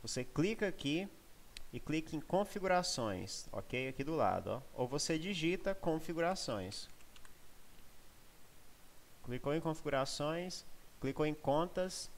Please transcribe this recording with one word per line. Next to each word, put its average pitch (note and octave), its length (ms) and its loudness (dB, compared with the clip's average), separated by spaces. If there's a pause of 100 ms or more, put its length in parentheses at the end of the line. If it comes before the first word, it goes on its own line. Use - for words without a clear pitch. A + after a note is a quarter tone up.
Você - 220 -2
clica G3+ 420 2
aqui F3 400 0 (640)
e B2 80 -6
clica D#3+ 380 -2
em D3 40 0
configurações, F3+ 1300 2
ok? B2 360 -2
Aqui C3+ 140 -4
do D#3+ 140 2
lado, F#2 340 4
ó. B2 320 -2
Ou B2 60 2
você D3+ 300 2
digita F#3 560 2
configurações. D#3+ 1120 0 (2250)
Clicou B2 320 0
em E3 60 4
configurações, D#3 1040 0 (380)
clicou C3+ 240 4
em D3+ 80 4
contas F3 840 2